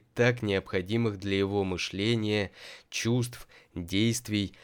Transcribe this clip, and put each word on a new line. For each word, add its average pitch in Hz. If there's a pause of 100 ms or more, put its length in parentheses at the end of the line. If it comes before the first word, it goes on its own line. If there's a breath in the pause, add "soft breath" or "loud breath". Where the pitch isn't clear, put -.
(140)
так 120
необходимых 101
для 98
его 98
мышления, 104 (380 loud breath)
чувств, 120 (280 loud breath)
действий, 104 (100 loud breath)